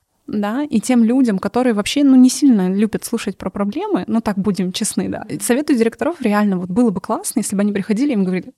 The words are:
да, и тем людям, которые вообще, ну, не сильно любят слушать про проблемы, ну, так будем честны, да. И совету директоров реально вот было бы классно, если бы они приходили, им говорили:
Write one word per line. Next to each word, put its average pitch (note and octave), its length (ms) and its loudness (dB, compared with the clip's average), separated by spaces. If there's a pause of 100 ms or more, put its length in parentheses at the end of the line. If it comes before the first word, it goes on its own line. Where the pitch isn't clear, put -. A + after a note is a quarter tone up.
(280)
да, G#3+ 360 -4
и D4 160 0
тем A#3+ 240 2
людям, A3+ 360 2
которые A#3+ 340 0
вообще, G#3 300 0
ну, C4+ 120 6
не B3+ 140 8
сильно G#3+ 440 2
любят G#3 300 0
слушать - 340 -6
про - 120 -8
проблемы, G#3+ 580 -4
ну, A3+ 140 0
так G3 160 -2
будем F#3 340 -2
честны, F#3+ 380 -4
да. - 180 -8
И D3+ 120 -8
совету C#4 340 0
директоров B3 480 -2
реально G#3 360 2
вот F3+ 120 -6
было A#3 220 2
бы F#3 100 -4
классно, - 400 -6
если - 160 -6
бы F#3+ 60 0
они G#3 100 0
приходили, A3+ 400 -2
им G3+ 100 0
говорили: F#3 340 -4